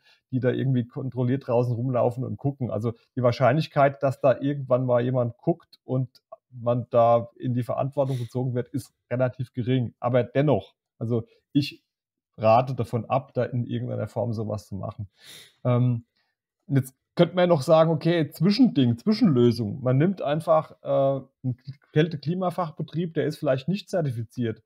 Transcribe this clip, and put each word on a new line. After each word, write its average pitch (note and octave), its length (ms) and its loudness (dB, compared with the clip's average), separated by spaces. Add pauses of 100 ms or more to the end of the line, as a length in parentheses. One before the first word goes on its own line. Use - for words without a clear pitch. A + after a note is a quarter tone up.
(300)
die C3 100 -2
da B2 100 2
irgendwie B2 360 0
kontrolliert C3 600 -4
draußen A#2+ 280 0
rumlaufen A#2+ 500 -2
und A2 120 -8
gucken. C#3 340 -4
Also A2+ 220 -2 (240)
die B2+ 60 -2
Wahrscheinlichkeit, C#3 800 2
dass C3+ 180 -2
da C3+ 200 2
irgendwann C3 460 0
mal B2 160 2
jemand B2 340 -2
guckt - 480 -4
und C3 380 -6 (280)
man A#2+ 400 -4
da A#2 480 4
in B2+ 160 -4
die B2 100 -2
Verantwortung C3+ 540 -4
gezogen B2 360 -6
wird, B2 140 -4
ist - 240 -10 (180)
relativ B2 420 -4
gering. B2 480 -2
Aber A#2+ 240 2
dennoch, C3+ 500 0 (240)
also A#2 280 -4 (260)
ich - 320 -2 (520)
rate A#2 380 4
davon A2+ 300 -4
ab, C3+ 300 -4
da B2 100 -2
in A#2+ 220 -4
irgendeiner A#2 420 -6
Form A2+ 240 -4
sowas G#2+ 340 -6
zu - 80 -12
machen. G2+ 340 -10 (560)
Ähm, B2 420 2 (640)
jetzt C#3 260 -2 (260)
könnte F3 140 2
man F3+ 80 2
ja F3+ 60 4
noch E3 120 2
sagen, D#3+ 300 4
okay, E3 400 0
Zwischending, D#3+ 680 2
Zwischenlösung. A#2+ 840 2
Man B2+ 160 2
nimmt F#3 240 0
einfach, D#3 500 0 (100)
äh, - 60 -20
einen C3+ 680 -2
K-, - 140 -16 (200)
Kälte-Klimafachbetrieb, E3+ 1200 -4
der C3+ 140 -2
ist D3+ 100 -4
vielleicht C3+ 320 -2
nicht G3 220 -6
zertifiziert. A#2+ 760 -4